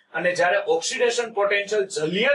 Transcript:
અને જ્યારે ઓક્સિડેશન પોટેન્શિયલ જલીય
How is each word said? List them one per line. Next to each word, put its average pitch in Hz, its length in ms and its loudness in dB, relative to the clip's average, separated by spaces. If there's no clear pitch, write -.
અને 175 220 0
જ્યારે 180 320 2
ઓક્સિડેશન 233 640 0
પોટેન્શિયલ 202 540 0
જલીય 180 480 -2